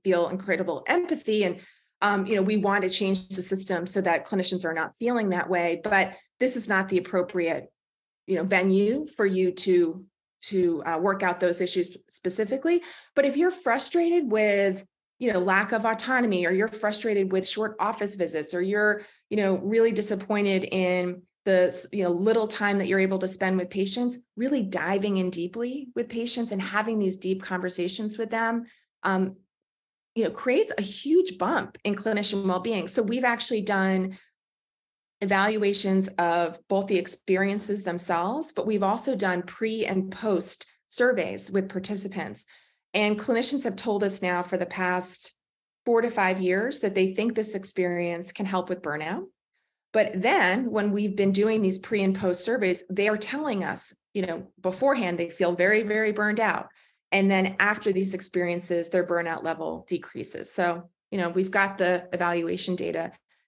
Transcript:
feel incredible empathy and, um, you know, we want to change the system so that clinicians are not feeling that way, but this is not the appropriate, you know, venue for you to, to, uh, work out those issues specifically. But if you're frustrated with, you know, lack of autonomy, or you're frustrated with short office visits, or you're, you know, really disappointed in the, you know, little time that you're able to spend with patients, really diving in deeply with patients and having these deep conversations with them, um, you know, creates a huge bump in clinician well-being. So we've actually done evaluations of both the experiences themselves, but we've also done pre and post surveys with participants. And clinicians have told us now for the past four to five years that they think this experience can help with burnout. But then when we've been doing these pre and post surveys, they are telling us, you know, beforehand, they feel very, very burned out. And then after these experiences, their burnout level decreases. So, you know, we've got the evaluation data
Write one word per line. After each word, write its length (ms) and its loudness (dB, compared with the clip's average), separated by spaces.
feel 260 2
incredible 580 -4
empathy 560 0
and, 180 -2
um, 260 2
you 80 0
know, 80 4
we 140 2
want 260 2
to 80 -2
change 380 0
the 120 -4
system 460 -4
so 140 -2
that 260 0
clinicians 380 -2
are 80 -2
not 260 -2
feeling 300 0
that 200 0
way, 340 0
but 320 2
this 160 0
is 140 -6
not 180 2
the 120 2
appropriate, 720 -2
you 80 2
know, 80 0
venue 640 2
for 180 0
you 260 2
to, 540 2
to, 420 0
uh, 140 -2
work 240 2
out 160 0
those 200 2
issues 380 -2
specifically. 720 -2
But 100 4
if 100 0
you're 140 4
frustrated 800 0
with, 540 2
you 160 0
know, 60 2
lack 320 2
of 120 0
autonomy, 600 0
or 60 2
you're 160 2
frustrated 640 -2
with 160 0
short 320 -4
office 340 -2
visits, 400 -4
or 80 -2
you're, 400 2
you 60 0
know, 200 2
really 340 4
disappointed 800 0
in 520 0
the, 480 4
you 120 0
know, 80 2
little 340 2
time 320 0
that 80 0
you're 140 2
able 180 2
to 100 -2
spend 300 0
with 140 -2
patients, 480 -2
really 260 0
diving 560 0
in 140 0
deeply 640 -6
with 120 -2
patients 440 -4
and 100 -2
having 380 -2
these 180 0
deep 240 -2
conversations 760 -4
with 100 -6
them, 360 -2
um, 360 0
you 100 0
know, 60 0
creates 480 0
a 60 -2
huge 560 2
bump 440 -2
in 120 0
clinician 500 -2
well-being. 420 0
So 140 0
we've 220 0
actually 380 0
done 580 0
evaluations 880 2
of 480 2
both 180 2
the 120 2
experiences 840 0
themselves, 680 -2
but 160 -4
we've 160 2
also 320 0
done 260 0
pre 420 -4
and 280 -2
post 560 -4
surveys 600 0
with 200 -2
participants. 760 -8
And 260 2
clinicians 440 0
have 120 -2
told 280 -2
us 180 -2
now 200 0
for 160 -4
the 80 -2
past 720 -4
four 160 4
to 80 0
five 300 2
years 400 0
that 160 -2
they 180 2
think 220 0
this 180 -2
experience 800 -2
can 140 -6
help 240 -2
with 120 -4
burnout. 440 -6
But 300 2
then 500 2
when 200 0
we've 240 0
been 160 4
doing 300 2
these 180 0
pre 220 -2
and 140 2
post 280 -2
surveys, 460 0
they 180 0
are 100 2
telling 460 -4
us, 300 -6
you 100 -2
know, 280 -6
beforehand, 580 0
they 100 -2
feel 240 0
very, 300 4
very 280 0
burned 280 0
out. 300 0
And 180 4
then 300 2
after 320 2
these 220 0
experiences, 760 -2
their 160 2
burnout 380 -2
level 440 -6
decreases. 640 -8
So, 380 -2
you 60 -4
know, 120 0
we've 220 -2
got 260 0
the 360 0
evaluation 640 -2
data 360 -4